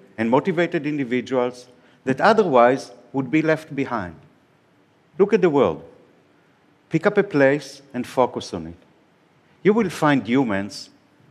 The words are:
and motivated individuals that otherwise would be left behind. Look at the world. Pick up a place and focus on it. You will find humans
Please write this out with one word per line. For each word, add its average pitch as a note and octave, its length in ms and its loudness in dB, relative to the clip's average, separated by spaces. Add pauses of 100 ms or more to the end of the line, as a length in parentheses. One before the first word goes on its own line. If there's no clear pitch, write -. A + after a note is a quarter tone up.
(180)
and A2+ 100 -2
motivated E3 580 -2
individuals B2+ 800 -4 (340)
that C3 180 -4
otherwise C#3 680 4 (220)
would C3 180 -4
be D#3 120 0
left D#3 340 -2
behind. A2 400 -8 (1000)
Look F#3+ 160 2
at G#3+ 80 4
the F3 100 4
world. G#2 340 2 (1040)
Pick E3 160 0
up G3+ 100 0
a G3 60 2
place D3 580 0 (120)
and B2 120 -6
focus - 480 -2
on E2 140 -8
it. E2+ 100 -16 (840)
You F#3+ 100 4
will G#3+ 160 0
find C#3+ 380 0
humans G#2+ 640 -2 (400)